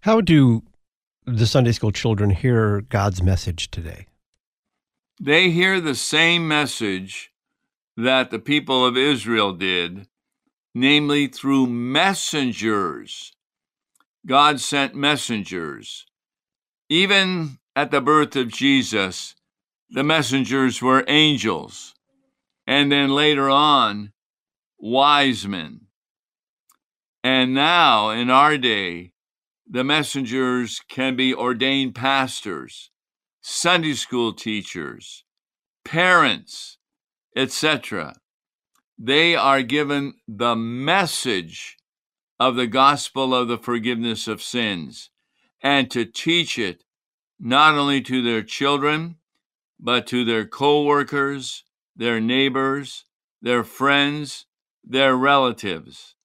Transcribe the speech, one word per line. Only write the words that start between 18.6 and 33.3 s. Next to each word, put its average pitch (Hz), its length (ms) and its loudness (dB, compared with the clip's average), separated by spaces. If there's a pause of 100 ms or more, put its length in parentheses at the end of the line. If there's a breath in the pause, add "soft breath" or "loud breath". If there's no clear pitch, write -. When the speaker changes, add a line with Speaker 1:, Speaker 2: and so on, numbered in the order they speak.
Speaker 2:
the 135 120 -2
messengers 131 800 0
were 131 260 4
angels, 131 840 0 (720)
and 143 260 2
then 143 200 2
later 143 400 2
on, 120 640 2 (680)
wise 131 640 2
men. 87 360 -10 (1400)
And 127 300 2
now, 139 560 4
in 120 220 -2
our 147 260 6
day, 95 540 -2 (580)
the 127 140 -4
messengers 131 1040 -4
can 131 260 -4
be 131 200 0
ordained 127 580 -2
pastors, 120 960 -6 (520)